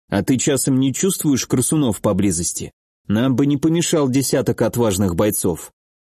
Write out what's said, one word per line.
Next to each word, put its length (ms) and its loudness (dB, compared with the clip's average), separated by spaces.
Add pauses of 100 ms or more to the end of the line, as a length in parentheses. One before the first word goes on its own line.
а 160 -2
ты 140 2
часом 420 0
не 140 2
чувствуешь 520 -2
крысунов 540 0
поблизости? 720 -2 (340)
Нам 300 0
бы 100 2
не 120 2
помешал 500 0
десяток 540 0
отважных 540 0
бойцов". 580 -2 (420)